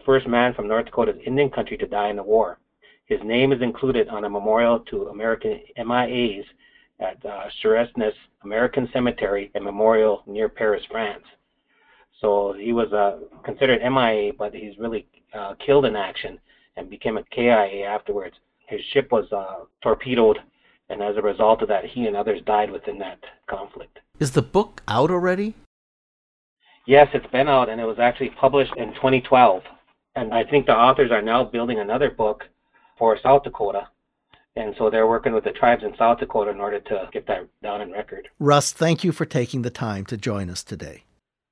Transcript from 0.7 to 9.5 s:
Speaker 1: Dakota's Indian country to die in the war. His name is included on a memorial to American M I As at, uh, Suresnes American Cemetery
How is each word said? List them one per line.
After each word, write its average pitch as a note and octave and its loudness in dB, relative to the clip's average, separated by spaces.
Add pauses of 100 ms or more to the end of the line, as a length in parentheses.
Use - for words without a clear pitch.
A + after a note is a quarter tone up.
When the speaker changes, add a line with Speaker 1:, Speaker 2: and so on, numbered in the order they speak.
Speaker 1:
Dakota's A2 -2
Indian C3+ 0
country A2+ -6
to G#2 -6
die G#2 -4
in G#2 -6
the G2 -8
war. G2+ 0 (480)
His G#2 -2
name B2 2
is B2 0
included A#2+ 0
on G#2+ -8
a G#2 -6
memorial A2 2 (120)
to G2+ -6
American G#2+ -4 (160)
M A#2 -8
I B2 0
As A#2 -4 (560)
at, - -8
uh, G2+ -12 (120)
Suresnes A2 0 (320)
American A#2+ -2
Cemetery G#2+ -2